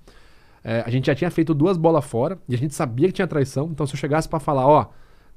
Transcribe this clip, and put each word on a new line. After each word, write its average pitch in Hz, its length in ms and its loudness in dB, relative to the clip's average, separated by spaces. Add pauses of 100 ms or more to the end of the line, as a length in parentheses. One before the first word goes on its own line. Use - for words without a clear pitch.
(640)
É, 113 220 -2
a 117 60 -6
gente 131 160 0
já 147 80 4
tinha 175 160 -2
feito 165 240 0
duas 170 240 2
bolas 160 260 2
fora 143 420 -4
e 123 80 -4
a 117 40 -2
gente 143 160 -4
sabia 135 320 0
que 190 80 -2
tinha 190 120 -2
traição, 143 460 -2
então 147 140 -4
se 139 80 -8
eu 135 40 -10
chegasse 156 300 -2
pra 165 100 -4
falar, 139 280 0
"Ó, 143 200 6 (500)